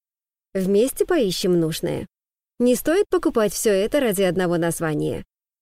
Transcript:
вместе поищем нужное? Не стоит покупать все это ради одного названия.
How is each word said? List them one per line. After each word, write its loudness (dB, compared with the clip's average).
вместе 0
поищем 0
нужное? -4
Не 4
стоит 0
покупать 0
все 0
это 2
ради 0
одного 0
названия. -4